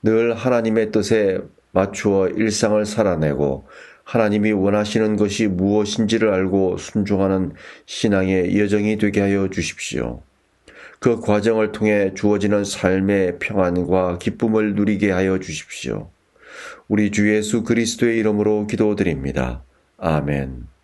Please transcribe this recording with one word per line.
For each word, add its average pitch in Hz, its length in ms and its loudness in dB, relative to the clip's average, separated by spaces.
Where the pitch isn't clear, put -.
늘 113 320 2
하나님의 113 560 0
뜻에 101 480 2
맞추어 98 520 2
일상을 107 580 0
살아내고, 76 800 0
하나님이 107 480 2
원하시는 104 640 0
것이 104 320 0
무엇인지를 104 840 2
알고 95 460 0
순종하는 95 760 0
신앙의 95 720 0
여정이 104 400 0
되게 104 220 2
하여 98 280 0
주십시오. 62 720 -6
그 117 200 2
과정을 107 520 0
통해 104 420 0
주어지는 104 500 0
삶의 95 760 0
평안과 90 800 0
기쁨을 107 560 -2
누리게 101 340 0
하여 95 300 0
주십시오. 62 720 -10
우리 104 220 2
주 104 260 2
예수 107 280 -2
그리스도의 117 560 0
이름으로 107 480 0
기도드립니다. 76 960 -2
아멘. 69 680 -2